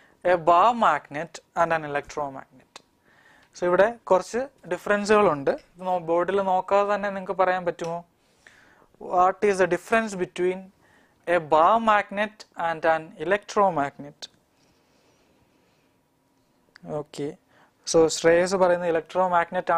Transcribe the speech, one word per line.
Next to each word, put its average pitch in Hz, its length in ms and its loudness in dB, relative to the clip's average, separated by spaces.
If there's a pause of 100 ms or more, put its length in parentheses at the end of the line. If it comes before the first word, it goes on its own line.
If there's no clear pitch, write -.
(340)
a 180 40 2 (120)
bar 175 200 6 (160)
magnet 151 480 -2 (300)
and 165 140 0
an 156 140 -8
electromagnet. 139 600 -8 (1040)
So - 120 -4
ഇവിടെ 180 160 6 (240)
കുറച്ച് 190 320 0 (300)
ഡിഫറൻസുകളുണ്ട്. 196 800 0
ഇത് 185 360 -12
നോ-, 180 220 -2
ബോർഡിൽ 175 300 0 (100)
നോക്കാതെ 202 460 0
തന്നെ 202 200 -6
നിങ്ങൾക്ക് 190 260 -10
പറയാൻ 185 260 0
പറ്റുമോ? 170 380 -8 (1080)
What 185 240 2 (120)
is 196 120 0
the 175 140 4
difference 226 380 -2 (100)
between 180 360 -4 (760)
a 180 40 0 (140)
bar 165 200 6 (160)
magnet 208 460 -2 (320)
and 160 260 -4
an 160 100 -2 (220)
electromagnet? 165 920 -2 (2750)
Okay. 143 280 -10 (640)
So 160 160 6 (100)
ശ്രേയസ് 175 460 2
പറയുന്ന 175 300 2
electromagnet 175 840 -2